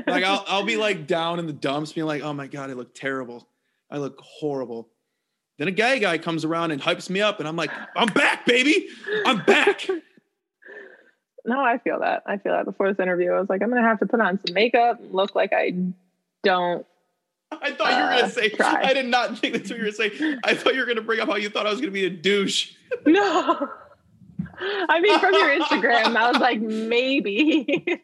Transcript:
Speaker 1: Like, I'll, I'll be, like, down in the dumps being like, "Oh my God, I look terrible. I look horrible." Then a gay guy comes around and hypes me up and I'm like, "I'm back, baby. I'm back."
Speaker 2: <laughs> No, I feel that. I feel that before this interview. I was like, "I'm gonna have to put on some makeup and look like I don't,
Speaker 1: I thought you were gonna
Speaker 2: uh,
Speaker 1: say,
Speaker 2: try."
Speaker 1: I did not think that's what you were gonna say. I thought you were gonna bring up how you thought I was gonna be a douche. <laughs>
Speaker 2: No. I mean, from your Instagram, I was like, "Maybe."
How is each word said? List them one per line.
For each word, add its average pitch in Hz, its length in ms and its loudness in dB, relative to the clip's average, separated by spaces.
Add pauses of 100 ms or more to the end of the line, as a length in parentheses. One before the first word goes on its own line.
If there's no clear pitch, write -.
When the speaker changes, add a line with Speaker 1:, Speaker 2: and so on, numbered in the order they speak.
Speaker 1:
Like, 180 180 0
I'll, 196 240 0
I'll 196 160 0
be, 226 140 0
like, 202 280 -2
down 170 320 -2
in 170 80 -6
the 156 60 -8
dumps 147 400 -4
being 160 140 -4
like, 147 160 -4
"Oh 151 100 -6
my 143 140 -8
God, 135 240 -10
I - 20 -8
look 123 220 -12
terrible. 127 520 -8 (440)
I 143 80 -8
look 135 220 -8
horrible." 127 680 -8 (680)
Then 151 100 -2
a - 20 -2
gay 233 280 2
guy 185 200 0
comes 160 280 -4
around 165 240 -2
and 143 100 -4
hypes 175 300 -2
me 185 100 -2
up 208 200 0
and 151 80 -6
I'm 160 80 -6
like, 156 140 -2 (240)
"I'm 214 140 2
back, 294 380 2
baby. 262 420 4 (380)
I'm 233 180 2
back." - 500 4
Speaker 2:
<laughs> 330 40 -6 (1500)
No, 247 200 -2
I 240 140 2
feel - 220 -4
that. - 260 -2
I 196 100 -4
feel - 160 -2
that 202 140 0
before 196 260 0
this 196 80 -2
interview. 180 320 0
I 180 80 2
was 190 80 -2
like, 196 140 0
"I'm 214 80 0
gonna 247 120 2
have 226 180 4
to 208 60 0
put 226 140 2
on 190 240 2
some 175 100 -6
makeup 233 460 2
and 202 140 -18
look 190 200 0
like 190 200 0
I - 180 0 (720)
don't, 180 420 2 (680)
Speaker 1:
I 294 200 -6
thought 285 260 0
you 285 80 4
were - 60 2
gonna 247 140 4
Speaker 2:
uh, - 40 0
Speaker 1:
say, 214 220 0
Speaker 2:
try." - 320 2
Speaker 1:
I 262 100 4
did 262 140 0
not 240 320 0
think - 160 -2
that's - 160 -4
what 240 80 -8
you 226 80 -4
were 208 60 -2
gonna 214 180 -2
say. 302 340 -4
I 196 100 4
thought - 200 0
you 262 60 -2
were 240 60 -2
gonna 233 140 -2
bring 220 200 -2
up 226 80 -2
how 302 80 0
you 208 120 -4
thought 208 180 -2
I 214 40 0
was 214 100 -4
gonna 202 120 -6
be 190 140 -2
a 170 40 -2
douche. 190 600 0 (160)
<laughs> - 180 -4
Speaker 2:
No. 330 640 2 (920)
I 370 400 0
mean, 403 200 6
from 381 140 4
your 370 140 4
Instagram, 240 680 2
I 226 140 4
was 254 100 2
like, 233 200 2
"Maybe." 240 1400 0